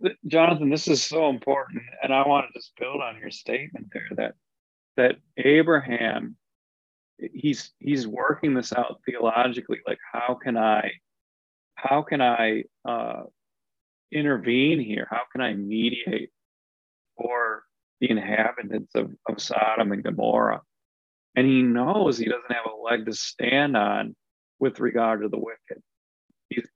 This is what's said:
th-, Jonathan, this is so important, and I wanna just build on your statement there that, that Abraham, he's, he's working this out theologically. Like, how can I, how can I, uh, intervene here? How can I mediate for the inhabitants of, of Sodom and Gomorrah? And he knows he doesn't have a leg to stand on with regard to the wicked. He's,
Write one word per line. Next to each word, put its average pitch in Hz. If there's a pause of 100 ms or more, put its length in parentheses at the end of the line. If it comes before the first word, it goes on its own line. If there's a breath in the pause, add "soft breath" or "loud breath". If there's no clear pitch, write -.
th-, 185 (100)
Jonathan, 160
this 156
is 139
so 156
important, 135 (180)
and 135
I 139
wanna 139
just -
build 139
on 113
your -
statement -
there -
that, - (640)
that 127 (220)
Abraham, 127 (840)
he's, -
he's 135
working 139
this 123
out 123
theologically. 117
Like, - (140)
how 123
can 123
I, 107 (840)
how 143
can 147
I, 117 (220)
uh, 117 (880)
intervene 143
here? 107
How 120 (100)
can 127
I 104
mediate 110 (880)
for 117 (360)
the 123
inhabitants 107
of, - (160)
of 104
Sodom 110
and 101
Gomorrah? - (760)
And 127
he 131
knows 131
he 113
doesn't 120
have 113
a 110
leg 113
to 110
stand 131
on 104 (440)
with 135
regard 117
to 107
the 107
wicked. - (680)
He's, -